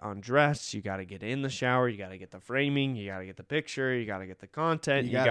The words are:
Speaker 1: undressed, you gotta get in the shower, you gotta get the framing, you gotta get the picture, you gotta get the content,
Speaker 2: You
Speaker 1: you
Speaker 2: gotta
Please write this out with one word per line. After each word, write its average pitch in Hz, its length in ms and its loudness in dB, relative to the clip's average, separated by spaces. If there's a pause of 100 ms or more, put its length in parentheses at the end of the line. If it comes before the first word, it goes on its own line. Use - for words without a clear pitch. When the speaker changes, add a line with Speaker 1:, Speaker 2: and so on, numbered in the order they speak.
Speaker 1:
undressed, 123 720 2
you 104 80 -4
gotta 95 240 -4
get 98 180 -12
in 127 180 -2
the 135 80 -2
shower, 127 380 4
you 110 100 -2
gotta 95 200 -10
get 92 140 -14
the 92 100 -14
framing, 139 560 2
you 101 120 -6
gotta 95 160 -8
get 95 120 -14
the 90 80 -14
picture, 135 520 -2
you 117 80 -2
gotta 95 220 -6
get 92 120 -14
the 98 80 -18
content, 156 580 2
Speaker 2:
You 123 60 -2
Speaker 1:
you 123 60 2
Speaker 2:
gotta 131 140 6